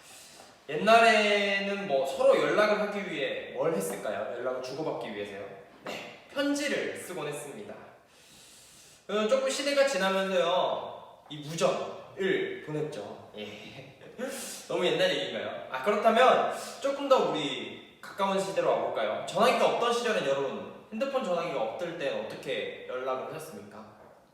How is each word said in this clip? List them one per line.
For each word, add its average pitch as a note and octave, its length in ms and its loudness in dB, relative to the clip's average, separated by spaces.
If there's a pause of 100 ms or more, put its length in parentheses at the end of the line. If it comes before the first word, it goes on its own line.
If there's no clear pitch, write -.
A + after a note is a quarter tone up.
(680)
옛날에는 G3+ 1200 6
뭐 C#3 200 2
서로 - 340 6
연락을 G#3 400 4
하기 G3 300 -4
위해 C#3+ 420 -6
뭘 D3 220 0
했을까요? - 640 -4
연락을 B2+ 240 -4
주고받기 C#3 520 -6
위해서요. G2+ 300 -8 (400)
네, - 80 -10 (400)
편지를 C#4+ 640 -2
쓰곤 D#3 320 -8
했습니다. C3+ 460 -10 (1300)
어, G#3+ 200 2
조금 C4 220 4
시대가 C#4 360 2
지나면서요, F#3+ 1300 0 (100)
이 D3 80 -10 (100)
무전을 - 1160 -2
보냈죠. D3+ 720 -8
예. G#2 100 -10 (680)
<laughs> A#3+ 80 -8 (420)
너무 F3 200 0
옛날 - 240 4
얘기인가요? - 600 -4
아, - 120 -6
그렇다면 A3 720 6 (260)
조금 C#4 300 -2
더 A#3 200 6
우리 - 720 -6
가까운 G3 400 0
시대로 E3+ 300 0
와볼까요? - 580 -2
전화기가 A3 380 4
없던 A#3 260 2
시절엔 G#3 320 0
여러분, C3+ 480 -2 (180)
핸드폰 B3+ 320 -2
전화기가 E3 400 -2
없을 E3+ 360 -4
때 C#3+ 100 -2 (160)
어떻게 G#2+ 640 -6
연락을 B2+ 460 -4
하셨습니까? G#2+ 500 -14 (500)